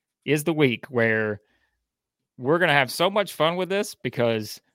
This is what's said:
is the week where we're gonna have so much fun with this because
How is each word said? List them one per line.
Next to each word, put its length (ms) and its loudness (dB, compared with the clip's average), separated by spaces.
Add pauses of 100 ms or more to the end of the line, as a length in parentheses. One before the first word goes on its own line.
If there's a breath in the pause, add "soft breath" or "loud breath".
(260)
is 180 0
the 100 0
week 360 2
where 520 0 (960)
we're 220 0
gonna 140 2
have 180 2
so 180 0
much 240 -2
fun 220 0
with 140 -4
this 260 -4
because 680 -4 (140)